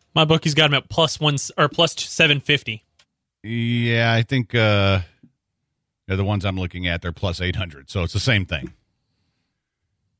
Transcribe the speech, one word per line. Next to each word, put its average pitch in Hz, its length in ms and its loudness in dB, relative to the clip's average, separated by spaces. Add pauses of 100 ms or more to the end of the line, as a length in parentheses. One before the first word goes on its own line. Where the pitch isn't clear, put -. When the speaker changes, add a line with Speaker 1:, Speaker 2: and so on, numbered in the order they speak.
(140)
Speaker 1:
My 160 100 4
bookie's 156 300 2
got 156 120 4
'em 143 80 2
at 131 140 -2
plus - 300 0
one 151 160 0
s-, - 240 -6
or 151 100 4
plus - 280 0
seven 147 420 0
fifty. 127 460 -2 (580)
Speaker 2:
Yeah, 117 680 0
I 117 100 2
think, 123 320 -2
uh, 101 460 4 (1080)
yeah, 95 80 -4
the 95 100 -2
ones 98 200 -2
I'm 95 120 -2
looking 90 300 -6
at, 85 160 -2
they're 87 80 -6
plus 87 300 -4
eight 90 160 -2
hundred. 76 340 -10
So 92 140 -2
it's 85 80 -6
the 101 80 -2
same 101 260 0
thing. 80 260 -8 (1500)